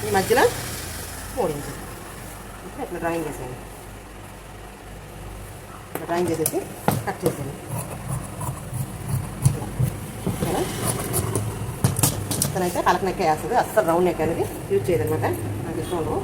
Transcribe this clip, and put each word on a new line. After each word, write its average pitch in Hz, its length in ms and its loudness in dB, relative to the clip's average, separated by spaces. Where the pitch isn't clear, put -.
ఈ 427 120 2
మధ్యలో 233 260 6
మూడు 180 180 2
ఇంచులు. 143 220 -8
ఇప్పుడు 254 200 -8
ఇట్లా 175 180 -6
డ్రాయింగ్ 165 240 0
చేసేయండి. 127 300 -6
ఇట్లా - 160 -12
డ్రాయింగ్ 175 220 2
చేసేసి 156 260 0
కట్ 196 180 -2
చేసేయండి. 139 300 0
ఓకేనా? - 200 2
ఇతనైతే 180 380 2
పలక 180 220 6
నెక్ 175 160 0
వేస్తుంది, 156 380 4
అస్సలు - 280 4
రౌండ్ 175 180 8
నెక్ 165 160 2
అనేది 170 200 2
యూజ్ 196 160 4
చేయదనమాట. 156 380 4
నాకు - 180 -2
ఇష్టం 349 180 0
ఉండదు. - 240 0